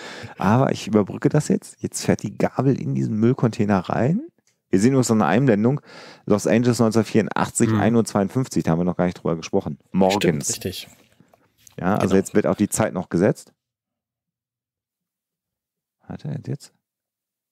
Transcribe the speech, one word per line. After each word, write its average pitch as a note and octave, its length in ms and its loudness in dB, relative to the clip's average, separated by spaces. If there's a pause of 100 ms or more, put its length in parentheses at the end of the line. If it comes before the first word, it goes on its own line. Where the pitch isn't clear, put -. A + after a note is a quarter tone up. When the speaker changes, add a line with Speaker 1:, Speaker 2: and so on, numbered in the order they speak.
(380)
Speaker 1:
Aber A2 340 2
ich - 140 -6
überbrücke - 420 0
das D3+ 200 0
jetzt. - 320 -2
Jetzt - 240 -8
fährt - 180 0
die A2 140 -10
Gabel - 440 0
in C#3 140 -6
diesen B2+ 220 -2
Müllcontainer A2 640 0
rein. C#3+ 420 0 (500)
Wir F#2+ 100 4
sehen B2+ 140 4
uns B2+ 160 2
eine G#2+ 160 4
Einblendung. A#2 540 2 (460)
Los G2+ 200 0
Angeles A#2 320 2
neunzehnhundertvierundachtzig, A2+ 920 0
Speaker 2:
Hm. G#2+ 100 2
Speaker 1:
ein A2 140 2
Uhr A2+ 100 4
zweiundfünfzig, G2+ 600 -2
da E2+ 80 2
haben E2 80 2
wir F2 40 0
noch F2+ 120 -2
gar F2+ 100 0
nicht F2+ 120 -4
drüber E2 180 -2
gesprochen. E2 420 -4 (140)
Morgens. F#2+ 240 2
Speaker 3:
Stimmt, E2+ 320 0
richtig. - 400 -8 (920)
Speaker 1:
Ja, F#2 160 0
also F#2+ 140 0
Speaker 3:
Genau. F#2 80 2
Speaker 1:
jetzt F#2+ 180 0
wird G#2 120 2
auch E2 100 2
die G#2 120 0
Zeit - 260 -2
noch F2+ 140 -6
gesetzt. G2 440 0 (2500)
Warte, C#3+ 380 -10
jetzt? - 260 -12 (800)